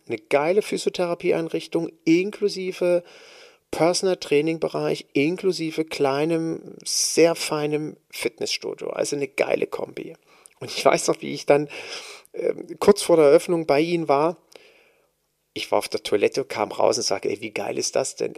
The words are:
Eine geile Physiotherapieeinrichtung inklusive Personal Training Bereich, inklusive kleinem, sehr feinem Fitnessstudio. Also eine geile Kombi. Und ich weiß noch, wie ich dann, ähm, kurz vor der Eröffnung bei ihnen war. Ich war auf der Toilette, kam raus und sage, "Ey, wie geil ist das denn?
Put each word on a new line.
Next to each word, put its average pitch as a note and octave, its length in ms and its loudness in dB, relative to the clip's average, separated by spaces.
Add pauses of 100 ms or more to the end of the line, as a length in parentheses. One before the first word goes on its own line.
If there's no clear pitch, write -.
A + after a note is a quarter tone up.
Eine A#2 120 -6
geile D#3+ 420 2
Physiotherapieeinrichtung E3+ 1300 -4 (140)
inklusive F#3 1000 0 (680)
Personal F3 460 0
Training D#3 420 0
Bereich, D3+ 540 -4
inklusive D#3+ 720 0
kleinem, D#3+ 1000 -2
sehr - 520 2
feinem D3+ 600 -4 (140)
Fitnessstudio. - 800 -6
Also - 240 -4
eine C#3+ 140 -4
geile - 400 -2
Kombi. - 480 -10 (420)
Und - 180 -12
ich - 80 -6
weiß E3 220 4
noch, D#3+ 160 -2
wie C#3+ 100 -8
ich C#3+ 140 -8
dann, D3 220 4 (640)
ähm, - 480 -4
kurz G#3 200 6
vor - 140 4
der D#3+ 120 8
Eröffnung E3 400 4
bei C#3+ 140 4
ihnen E3 280 0
war. D#3 300 2 (1160)
Ich - 180 -10
war G2+ 80 2
auf G2+ 100 -2
der - 140 -6
Toilette, A2 420 0
kam G#2 280 -4
raus A2 240 2
und A#2+ 80 -4
sage, G#2 260 -2
"Ey, G#2 120 -6
wie A2 100 -10
geil A#2+ 260 -6
ist - 160 -4
das - 220 -2
denn? - 220 -6